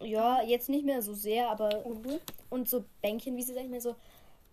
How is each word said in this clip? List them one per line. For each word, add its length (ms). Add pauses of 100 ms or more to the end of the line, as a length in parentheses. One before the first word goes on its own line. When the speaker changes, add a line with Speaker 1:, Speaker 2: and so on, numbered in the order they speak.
Speaker 1:
Ja, 420
jetzt 260
nicht 160
mehr 180
so 120
sehr, 360
aber 340
Speaker 2:
Und? 220
Speaker 1:
cool. 140 (300)
Und 180
so 160 (160)
Bänkchen, 360
wie 60
sie, 120
sag 100
ich 60
mal, 100
so. 160 (560)